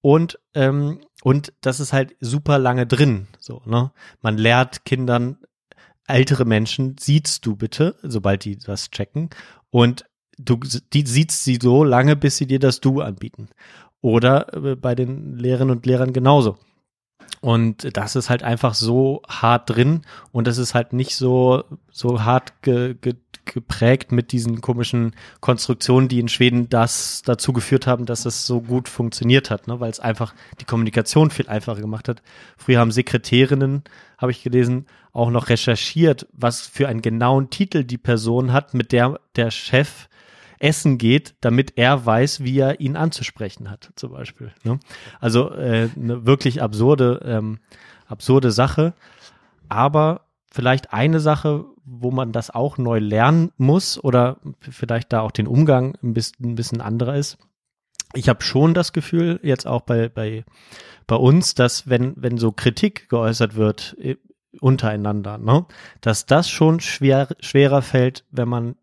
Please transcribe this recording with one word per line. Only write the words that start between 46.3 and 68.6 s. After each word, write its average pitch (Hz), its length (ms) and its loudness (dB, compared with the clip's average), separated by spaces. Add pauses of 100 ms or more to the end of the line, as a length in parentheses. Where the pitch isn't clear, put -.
absurde, 123 600 2
ähm, 110 360 -6 (480)
absurde 127 420 2
Sache, 139 440 0 (720)
aber 151 540 0 (280)
vielleicht 131 420 -2
eine 151 280 2
Sache, 151 460 -2 (180)
wo 123 260 -8
man 127 220 -4
das 117 180 -6
auch 139 280 -4
neu 117 200 0
lernen 120 600 2
muss 147 440 2
oder 127 360 2 (200)
vielleicht 117 540 -6
da 117 80 0
auch 110 100 -4
den - 160 -2
Umgang 131 560 2
ein 120 120 -4
bis-, 117 260 -4
ein 120 160 -6
bisschen 117 240 -6
anderer 117 360 -4
ist. 143 220 -6 (760)
Ich 131 140 0
hab 123 140 2
schon 156 320 4
das 175 180 -2
Gefühl, 170 500 -2
jetzt 135 240 -2
auch 120 160 -4
bei, 117 260 -2
bei, 110 360 -8 (600)
bei - 100 0
uns, 139 380 4
dass 123 340 0
wenn, 127 280 0
wenn 123 220 -4
so 113 120 2
Kritik - 580 -2
geäußert 113 480 -2
wird, 107 440 -2
äh, 131 160 -8 (440)
untereinander, 104 800 -2
ne, 123 280 2 (340)
dass - 260 -2
das 160 220 2
schon 160 320 2
schwer, 135 480 0 (120)
schwerer 139 420 2
fällt, 131 480 -2
wenn 127 180 -4
man 120 340 -6